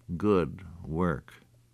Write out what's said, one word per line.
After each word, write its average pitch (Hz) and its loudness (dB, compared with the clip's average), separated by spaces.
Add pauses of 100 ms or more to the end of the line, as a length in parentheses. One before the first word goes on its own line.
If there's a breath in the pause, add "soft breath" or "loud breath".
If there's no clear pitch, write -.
(160)
good 90 2 (220)
work. 80 -2 (400)